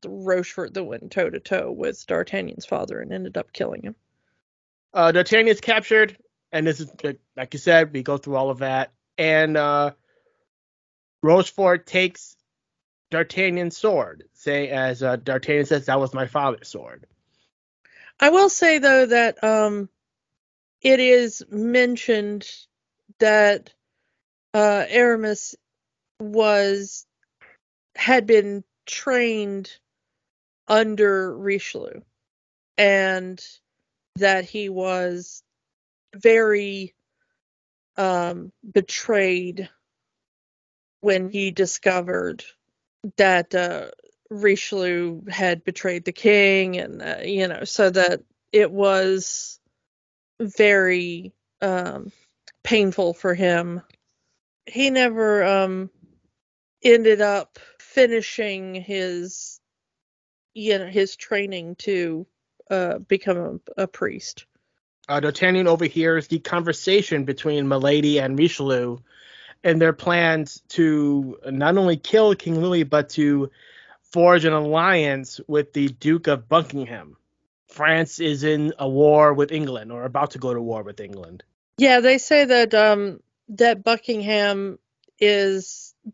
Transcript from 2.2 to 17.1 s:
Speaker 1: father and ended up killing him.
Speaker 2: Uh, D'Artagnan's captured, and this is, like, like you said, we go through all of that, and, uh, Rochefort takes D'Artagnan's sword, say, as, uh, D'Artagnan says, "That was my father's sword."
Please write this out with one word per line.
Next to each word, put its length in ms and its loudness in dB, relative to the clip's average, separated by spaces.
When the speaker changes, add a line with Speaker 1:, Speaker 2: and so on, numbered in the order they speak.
Speaker 1:
father 360 -8
and 120 -14
ended 240 -12
up 160 -10
killing 300 -8
him. 140 -14
Speaker 2:
Uh, 160 4
D'Artagnan's 500 2
captured, 560 0
and 120 -2
this 140 0
is, 140 -14
like, 160 -6
like 180 -10
you 40 -12
said, 340 4
we 120 -8
go 140 -4
through 180 -6
all 140 -2
of 100 -8
that, 320 -4
and, 380 2
uh, 340 0
Rochefort 640 2
takes 480 -4
D'Artagnan's 680 -4
sword, 580 -2
say, 340 -4
as, 340 -4
uh, 140 -2
D'Artagnan 500 -2
says, 200 -2
"That 140 0
was 140 -4
my 140 -6
father's 400 -4
sword." 360 -18